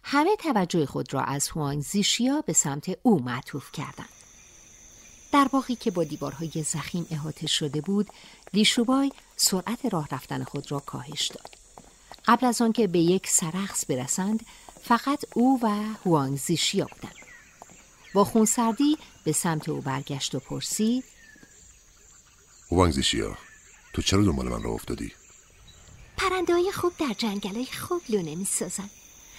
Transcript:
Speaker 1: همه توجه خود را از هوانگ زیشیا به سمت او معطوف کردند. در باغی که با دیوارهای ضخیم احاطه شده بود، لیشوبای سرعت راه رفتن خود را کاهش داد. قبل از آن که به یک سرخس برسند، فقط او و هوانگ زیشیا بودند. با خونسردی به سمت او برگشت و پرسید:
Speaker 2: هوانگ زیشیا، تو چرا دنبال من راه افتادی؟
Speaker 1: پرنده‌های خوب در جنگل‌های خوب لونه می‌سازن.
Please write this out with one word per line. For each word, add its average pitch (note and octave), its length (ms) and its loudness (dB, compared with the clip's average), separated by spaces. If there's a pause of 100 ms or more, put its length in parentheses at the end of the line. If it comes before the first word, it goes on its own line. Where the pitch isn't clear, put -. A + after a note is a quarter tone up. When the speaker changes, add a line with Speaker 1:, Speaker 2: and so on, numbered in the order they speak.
Speaker 1:
همه D#4 320 2
توجه F#3+ 500 2
خود - 280 -6
را C3+ 80 0
از C3 280 -2
هوانگ C#3+ 340 -4
زیشیا B3 580 2
به F3 120 -2
سمت D3 500 0
او F#3 200 6
معطوف B2 480 -8
کردند. - 380 -10 (1200)
در C#4 140 6
باغی C4 300 0
که A3+ 160 -2
با F3 120 2
دیوارهای D3+ 600 -6
ضخیم D#3+ 480 -4
احاطه D3+ 360 -6
شده D3 340 -2
بود، G3+ 280 0 (440)
لیشوبای B3+ 580 4 (240)
سرعت G3 560 0
راه D#3 200 -2
رفتن C3 320 -6
خود C#3 280 -8
را C#3+ 80 -4
کاهش C#3 480 -6
داد. - 220 -12 (760)
قبل A3+ 220 4
از A#3+ 140 2
آن A3+ 100 4
که A3 160 2
به F3 120 2
یک F3 280 4
سرخس F#3 580 -2
برسند، F#3 600 -2 (380)
فقط C4+ 500 0
او B3 300 4
و A3+ 40 4 (380)
هوانگ C#3+ 320 2
زیشیا D#3+ 540 0
بودند. - 240 -16 (960)
با G3+ 100 8
خونسردی A3+ 760 2 (260)
به D#3 80 0
سمت D#3+ 380 0
او C#3+ 120 -2
برگشت C#3 540 -6
و C3 40 -2
پرسید: A3 640 -2 (1700)
Speaker 2:
هوانگ F2 220 6
زیشیا، G#1 440 -2 (560)
تو - 80 -2
چرا G2 220 4
دنبال C2+ 240 2
من A1+ 160 -4
راه A1+ 100 -2
افتادی؟ A1+ 380 -8 (1040)
Speaker 1:
پرنده‌های F#4 540 2
خوب F4 280 -2
در C4+ 180 -2
جنگل‌های G3+ 480 -4
خوب - 440 -6
لونه E3+ 260 -2
می‌سازن. F#3+ 540 -4 (500)